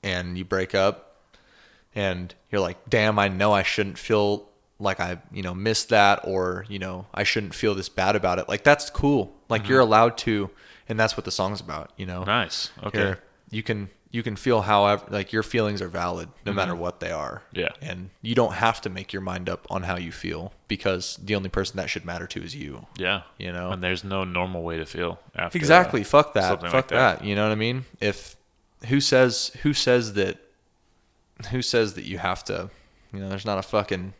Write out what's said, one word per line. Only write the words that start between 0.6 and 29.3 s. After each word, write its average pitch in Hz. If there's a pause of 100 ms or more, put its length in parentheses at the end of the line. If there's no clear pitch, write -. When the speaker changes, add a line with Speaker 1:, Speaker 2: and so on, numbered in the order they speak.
Speaker 1:
up 98 (760)
and 90 (160)
you're 101
like, 87
"Damn, 107
I 101
know 101
I 98
shouldn't 98
feel 104 (320)
like 98
I, 90 (140)
you 95
know, 90
missed 104
that, 101
or, 92
you 101
know, 92
I 101
shouldn't 101
feel 107
this 95
bad 98
about 90
it." -
Like, 104
that's 147
cool. 139 (160)
Like, 110
Speaker 2:
Mm-hmm. 104
Speaker 1:
you're 131
allowed 113
to, 104 (380)
and 110
that's 110
what -
the -
song's 98
about, 78
you 98
know? 90
Speaker 2:
Nice. 101 (120)
Okay. 104
Speaker 1:
You're, 98 (320)
you 110
can, 101 (200)
you 117
can 110
feel 113
however, 101
like, 101
your 110
feelings 104
are 95
valid 87 (140)
no 101
Speaker 2:
Mm-hmm. 98
Speaker 1:
matter 90
what 87
they 85
are. 76 (100)
Speaker 2:
Yeah. 87 (120)
Speaker 1:
And 92 (120)
you 113
don't 117
have 113
to 101
make 95
your 95
mind 90
up 87
on 92
how 90
you 87
feel 85 (140)
because 95
the 104
only 95
person 95
that 92
should -
matter 85
to -
is 87
you. 71 (120)
Speaker 2:
Yeah. 92 (160)
Speaker 1:
You 90
know? 90
Speaker 2:
And 92
there's 90
no 95
normal 90
way 82
to 78
feel 85 (160)
after, 85
Speaker 1:
Exactly. 156
Speaker 2:
uh, 101
Speaker 1:
Fuck 147
that. 95
Speaker 2:
something 87
Speaker 1:
Fuck 85
Speaker 2:
like -
that. 113
Speaker 1:
that. -
You 101
know 104
what 107
I 107
mean? 120 (160)
If, - (540)
who 139
says, 127 (100)